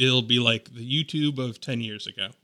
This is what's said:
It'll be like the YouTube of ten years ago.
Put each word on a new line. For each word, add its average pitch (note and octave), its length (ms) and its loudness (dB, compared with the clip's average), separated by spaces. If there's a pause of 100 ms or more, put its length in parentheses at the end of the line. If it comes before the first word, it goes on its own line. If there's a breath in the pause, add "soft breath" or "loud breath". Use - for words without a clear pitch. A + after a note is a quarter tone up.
It'll B2+ 220 6
be B2 160 2
like A#2 340 0
the A#2+ 120 -12 (180)
YouTube D3 340 0
of B2 240 -6
ten B2 200 -4
years G#2+ 260 -8
ago. G2 220 -8 (140)